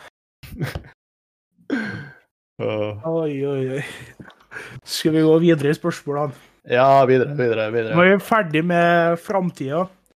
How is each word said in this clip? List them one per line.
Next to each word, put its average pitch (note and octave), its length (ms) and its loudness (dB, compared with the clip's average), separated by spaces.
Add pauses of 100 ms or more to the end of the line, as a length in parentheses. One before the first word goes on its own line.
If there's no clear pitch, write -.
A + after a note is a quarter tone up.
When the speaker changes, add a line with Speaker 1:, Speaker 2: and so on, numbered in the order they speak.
(540)
Speaker 1:
<laughs> - 80 -10 (2000)
Åh. G#2+ 400 -6
Speaker 2:
Oi, D#3+ 400 -4
oi, C#3 200 -4 (180)
oi. - 20 -8 (1040)
Skal - 260 -4
vi D#3+ 140 2
gå D#3 120 6
videre D#3+ 360 2
i - 20 -4
spørsmålene? C#3+ 560 -6 (340)
Speaker 1:
Ja, C3+ 400 6
videre, B2+ 320 4
videre, A2 320 0
videre. A2+ 240 -2
Speaker 2:
Nå E3+ 80 4
er F#3+ 140 6
vi G3 100 -2
ferdig E3 380 0
med E3+ 580 2
framtida. F3 640 -4 (320)